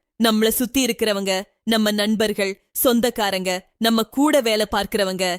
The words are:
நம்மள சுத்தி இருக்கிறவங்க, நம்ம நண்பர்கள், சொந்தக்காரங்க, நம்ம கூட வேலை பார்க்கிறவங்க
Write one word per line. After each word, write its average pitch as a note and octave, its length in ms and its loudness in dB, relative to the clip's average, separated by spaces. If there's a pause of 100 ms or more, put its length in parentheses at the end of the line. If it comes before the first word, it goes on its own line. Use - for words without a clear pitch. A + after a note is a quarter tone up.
(200)
நம்மள A3 320 2
சுத்தி B3 300 -2
இருக்கிறவங்க, G#3+ 520 -2 (340)
நம்ம A3 240 2
நண்பர்கள், G#3 640 0 (220)
சொந்தக்காரங்க, A3 760 0 (280)
நம்ம A3+ 300 2
கூட D4 320 2
வேலை A3 260 0
பார்க்கிறவங்க G3 580 -2 (140)